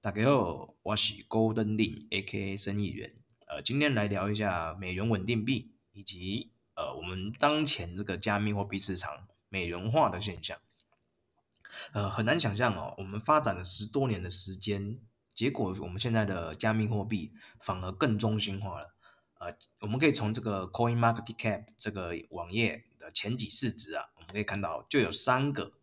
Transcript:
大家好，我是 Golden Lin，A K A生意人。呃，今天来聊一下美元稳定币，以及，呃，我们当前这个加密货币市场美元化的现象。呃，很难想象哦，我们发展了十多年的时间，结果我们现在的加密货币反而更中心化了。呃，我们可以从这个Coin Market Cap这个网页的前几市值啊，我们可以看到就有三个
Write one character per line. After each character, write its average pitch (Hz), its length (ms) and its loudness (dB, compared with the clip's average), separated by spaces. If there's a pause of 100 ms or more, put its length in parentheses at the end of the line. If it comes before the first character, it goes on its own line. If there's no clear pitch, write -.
大 101 100 -2
家 104 140 0
好， 101 560 2
我 101 120 0
是 107 200 0 (100)
Golden 110 440 4
Lin，A 107 520 0
K 98 320 -4
A 98 60 -4
生 101 200 -2
意 101 100 0
人。 - 260 -8 (320)
呃， - 160 -8
今 135 180 2
天 147 140 4
来 104 120 4
聊 98 240 0
一 104 40 2
下 87 400 0
美 92 180 -6
元 95 160 0
稳 101 160 2
定 110 180 2
币， 131 300 -2 (200)
以 101 100 -16
及， 92 500 -6 (220)
呃， 131 200 -6
我 - 60 -8
们 92 320 -6
当 151 320 2
前 87 320 -2
这 101 80 -4
个 90 140 -2
加 104 200 0
密 104 140 2
货 101 100 0
币 98 140 -4
市 95 220 -2
场 73 300 -8 (200)
美 92 180 -4
元 87 240 -2
化 131 200 4
的 90 100 -4
现 98 240 -6
象。 - 140 -8 (1400)
呃， 104 160 0
很 110 160 -2
难 147 120 4
想 113 160 0
象 113 220 2
哦， 76 220 -6
我 98 40 -6
们 98 160 -6
发 151 220 6
展 113 160 0
了 90 80 -8
十 104 220 -6
多 135 200 0
年 101 160 0
的 92 60 -6
时 95 260 -6
间， 101 460 -4 (340)
结 117 160 0
果 92 300 -2
我 80 60 -6
们 90 120 -6
现 120 140 0
在 113 100 6
的 85 320 -2
加 110 160 0
密 110 160 4
货 104 160 2
币 101 300 -2 (280)
反 92 220 -4
而 92 80 -4
更 107 280 4
中 110 200 2
心 98 220 -2
化 92 180 -6
了。 73 160 -14 (440)
呃， 87 180 -8 (240)
我 104 60 -6
们 110 120 0
可 156 80 6
以 147 60 8
从 110 220 2
这 117 80 -4
个 98 240 0
Coin 117 320 2
Market 117 360 2
Cap 107 300 -2 (140)
这 110 120 -4
个 90 240 -4 (140)
网 87 240 -8
页 107 320 2 (140)
的 80 140 -18
前 - 220 0
几 104 140 -4
市 - 240 -2
值 - 220 -10
啊， 73 100 -4 (120)
我 - 40 -20
们 - 80 -20
可 101 100 -6
以 107 60 0
看 101 160 -4
到 82 260 -4
就 143 140 2
有 95 100 4
三 127 400 2
个 92 220 -6 (100)